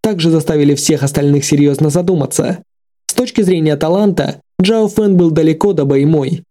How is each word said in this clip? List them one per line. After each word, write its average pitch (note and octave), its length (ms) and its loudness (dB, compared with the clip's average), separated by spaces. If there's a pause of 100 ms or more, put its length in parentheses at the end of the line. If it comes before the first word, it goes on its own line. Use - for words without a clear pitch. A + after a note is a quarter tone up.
также F3 280 -2
заставили D3+ 460 2
всех C#3 280 -2
остальных C#3+ 420 0
серьезно C#3+ 440 2
задуматься. E3+ 680 -2 (500)
С - 40 -10
точки B3 280 -2
зрения D#3+ 360 0
таланта, E3 640 -2 (200)
Джао G#3+ 260 2
Фэн G#3 280 0
был F3 160 4
далеко D#3+ 420 0
до D3+ 120 0
Бэймой. C#3+ 640 0